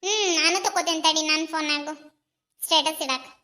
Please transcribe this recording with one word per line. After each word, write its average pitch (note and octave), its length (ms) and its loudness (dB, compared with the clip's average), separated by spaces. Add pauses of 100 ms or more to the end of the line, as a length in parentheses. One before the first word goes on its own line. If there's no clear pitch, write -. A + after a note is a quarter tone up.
ಹ್ಮ್, G4 320 0
ನಾನು E4 280 2
ತಕೋತೇನೆ E4+ 380 0
ತಡಿ, D#4+ 200 2
ನನ್ D#4 260 0
ಫೋನ್ D#4 240 -4
ಆಗು. D4 220 -4 (680)
ಸ್ಟೇಟಸ್ D#4 380 2
ಇಡಾಕ. C4 240 -4 (180)